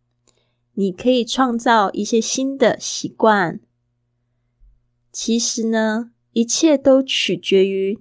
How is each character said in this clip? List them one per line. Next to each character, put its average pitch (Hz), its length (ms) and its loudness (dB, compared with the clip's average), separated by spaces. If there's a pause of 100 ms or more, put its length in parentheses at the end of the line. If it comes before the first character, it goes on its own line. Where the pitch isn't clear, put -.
(760)
你 196 160 -2
可 180 200 -4
以 247 140 2
创 240 340 -2
造 226 340 2
一 202 120 -4
些 226 160 0
新 269 380 -4
的 233 220 2
习 - 280 -8
惯。 208 520 0 (1500)
其 226 260 -4
实 226 260 -4
呢， 226 480 -2 (200)
一 226 120 0
切 302 320 2
都 269 260 4
取 208 340 -2
决 190 300 2
于 196 340 -2